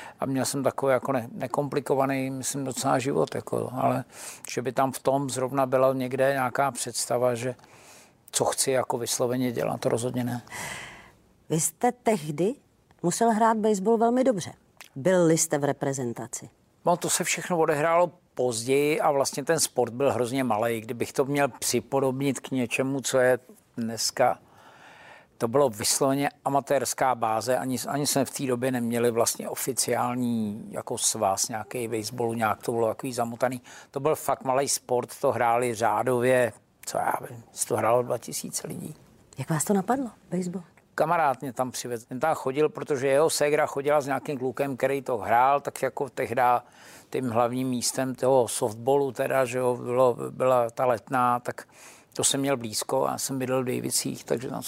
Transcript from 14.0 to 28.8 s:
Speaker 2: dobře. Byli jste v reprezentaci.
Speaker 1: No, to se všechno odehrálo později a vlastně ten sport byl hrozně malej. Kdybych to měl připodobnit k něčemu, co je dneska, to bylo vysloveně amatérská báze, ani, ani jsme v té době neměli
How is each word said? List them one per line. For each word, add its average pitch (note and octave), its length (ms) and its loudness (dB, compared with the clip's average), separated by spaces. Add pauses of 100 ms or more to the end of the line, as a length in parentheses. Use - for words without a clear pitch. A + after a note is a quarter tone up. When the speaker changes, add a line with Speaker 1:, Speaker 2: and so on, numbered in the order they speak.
Speaker 2:
dobře. A3 280 0 (440)
Byli E3 420 4
jste D3+ 200 0
v C#3+ 60 0
reprezentaci. C3+ 840 -4 (360)
Speaker 1:
No, E3+ 100 4
to E3 140 -4
se - 140 0
všechno E3+ 340 -2
odehrálo D#3+ 520 4 (240)
později C3 640 2
a D#3+ 100 4
vlastně C#3 340 0
ten D#3+ 160 2
sport A2+ 320 0
byl B2+ 200 2
hrozně B2 320 0
malej. A2+ 360 0
Kdybych A#2 320 -6
to C#3 120 2
měl C#3+ 240 2
připodobnit C3+ 920 -2
k - 100 -14
něčemu, C3 500 -2
co C3 180 0
je B2+ 200 6 (380)
dneska, A#2 600 0 (1000)
to A#2 100 0
bylo C3+ 200 4
vysloveně C3+ 600 0 (160)
amatérská C#3 720 0
báze, A2+ 440 0
ani, B2+ 200 -2 (100)
ani C#3+ 180 -2
jsme C3+ 180 2
v - 60 -4
té C#3+ 160 -4
době B2 260 0
neměli A#2+ 380 0